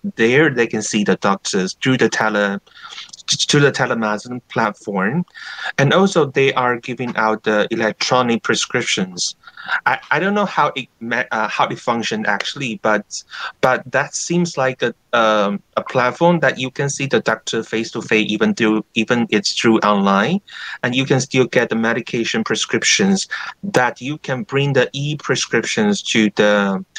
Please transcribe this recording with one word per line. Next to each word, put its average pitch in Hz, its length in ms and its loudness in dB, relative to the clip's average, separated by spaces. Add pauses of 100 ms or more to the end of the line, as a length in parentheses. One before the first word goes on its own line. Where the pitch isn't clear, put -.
(160)
there 131 340 4
they 120 160 0
can 107 160 -4
see 104 220 0
the 98 120 2
doctors 98 640 -2
through 131 160 2
the 117 120 4
tele-, 104 500 0 (680)
to - 320 2
the 143 100 6
telemedicine 120 800 -2
platform. 110 760 -2 (540)
And 151 140 4
also 185 340 4
they 135 280 2
are 123 260 0
giving 120 360 -6
out 110 280 0
the 104 260 2
electronic 117 720 0
prescriptions. 101 920 -2 (480)
I, 127 140 0 (120)
I 139 80 2
don't 190 140 0
know 208 140 2
how 147 300 2
it 127 120 -8 (120)
ma-, 120 300 -2
uh, 110 160 0
how 120 220 0
it 113 100 -6
function 110 460 -2
actually, 104 580 -4
but, 107 400 -2 (380)
but 135 220 2 (100)
that 180 220 -2
seems 175 420 -2
like 131 260 -2
a, 120 120 -2 (180)
um, 107 480 2 (160)
a 110 60 -2
platform 143 580 2
that 135 180 0
you 127 120 -4
can 143 180 -4
see 139 160 -4
the 123 160 2
doctor 113 420 -2
face 113 280 -4
to 117 100 -8
face, 107 300 0
even 107 240 2
through, 107 280 2 (120)
even 117 340 0
it's 104 240 0
through 113 280 4
online, 101 600 2 (420)
and 123 120 -2
you 131 100 0
can 135 160 2
still 131 240 2
get 117 240 2
the 113 80 -2
medication 113 680 -2
prescriptions 101 840 0 (340)
that 127 380 0
you 139 180 -6
can 131 260 -4
bring 139 280 0
the 123 220 4
e-prescriptions 131 1080 -2
to 107 340 2
the 101 460 2 (160)